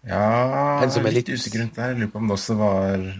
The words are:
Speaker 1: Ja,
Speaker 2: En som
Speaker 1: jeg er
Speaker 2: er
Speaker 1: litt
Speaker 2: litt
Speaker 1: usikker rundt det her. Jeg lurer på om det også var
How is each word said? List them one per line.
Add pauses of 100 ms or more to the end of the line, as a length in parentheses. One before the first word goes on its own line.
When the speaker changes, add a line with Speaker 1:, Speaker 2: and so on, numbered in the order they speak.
Speaker 1:
Ja,
Speaker 2:
En
som
Speaker 1:
jeg
er
Speaker 2:
er
Speaker 1:
litt
Speaker 2:
litt
Speaker 1:
usikker
rundt
det
her.
Jeg
lurer
på
om
det
også
var (140)